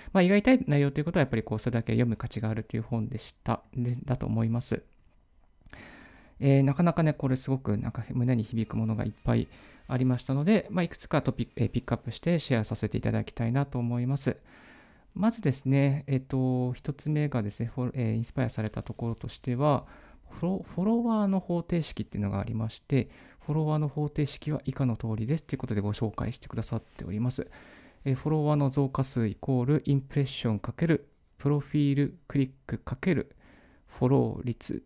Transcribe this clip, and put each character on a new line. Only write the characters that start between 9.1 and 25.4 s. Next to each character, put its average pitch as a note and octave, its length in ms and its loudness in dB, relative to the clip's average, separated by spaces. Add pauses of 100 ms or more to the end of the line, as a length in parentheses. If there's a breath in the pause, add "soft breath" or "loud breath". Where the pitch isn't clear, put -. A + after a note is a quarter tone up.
ぱ A#2 120 2
い A2+ 120 0 (400 loud breath)
あ B2+ 80 -2
り B2+ 80 2
ま B2+ 140 2
し - 60 -12
た C3+ 100 -2
の C#3 100 0
で、 G#3 260 4
ま F3+ 100 -2
あ、 - 20 2
い E3+ 60 -2
く - 80 -16
つ - 120 -14
か D3+ 140 2
ト C3+ 100 0
ピ B2 120 -2
ッ - 20 -12
ク、 - 100 -18
え A#2+ 100 2
ー、 - 40 0
ピ B2+ 100 -2
ッ - 40 -6
ク - 100 -2
ア - 20 0
ッ - 40 -2
プ - 100 -10
し - 100 -10
て E3+ 180 2
シ C#3+ 160 -2
ェ A2+ 60 4
ア G#2+ 40 0
さ A2 120 -4
せ A2 120 -2
て A2 100 -2
い - 20 -6
た A2+ 100 0
だ A2 140 0
き - 80 -16
た A#2 140 -2
い A2+ 60 0
な C#3 140 0
と C#3 120 -6
思 A#2+ 220 -2
い B2 60 -2
ま C3+ 100 0
す。 C3+ 200 -2 (800 loud breath)
ま G#3 160 2
ず A3+ 120 -4
で C#3+ 100 2
す - 120 -6
ね、 C#3 420 2
え C3+ 100 0
っ B2+ 40 0
と、 B2+ 540 0
一 - 180 -8
つ - 180 -6
目 D3+ 180 0
が B2 140 -2
で G2+ 80 -4
す - 100 -8
ね、 B2 140 -4
フ B2+ 80 -4
ォ - 40 -2
ロ-、 B2 80 -4
え A#2 180 0
ー、 - 40 0
イ - 20 0
ン A2+ 60 -2
ス - 80 -14
パ C3 100 -2
イ - 20 0
ア A#2+ 60 -2
さ - 120 -6
れ G#2+ 80 -2
た G#2+ 120 -8
と - 120 -10
こ A#2 140 -6
ろ A#2 60 -4
と - 140 -12
し - 100 -14
て B2 180 -4
は、 C#3+ 300 2 (440 loud breath)
フ - 160 -6
ォ F#3 120 -2
ロ-、 F3+ 160 -12
フ E3+ 80 -4
ォ - 20 2
ロ A#3 200 2
ワ A3 200 2
ー - 20 2
の F#3+ 140 2
方 F3 220 -2
程 E3+ 200 -2
式 - 220 -6
っ - 20 -20
て - 120 -8
い - 20 -2
う G#2 40 0
の G2 60 0
が G2+ 80 -2
あ G2 60 -2
り A2+ 100 -6
ま A2 140 -2
し - 140 -14
て、 - 260 0 (320 loud breath)
フ - 120 -6
ォ - 20 0
ロ D#3 120 2
ワ D3+ 100 2
ー - 20 2
の D3+ 100 0
方 D3 140 -4
程 D3 240 -2
式 - 260 -6
は - 120 -2
以 C3+ 100 -4
下 C#3 120 0
の A2+ 100 0
通 - 100 -6 (100)
り A2 100 -2
で D3+ 120 0
す - 40 -14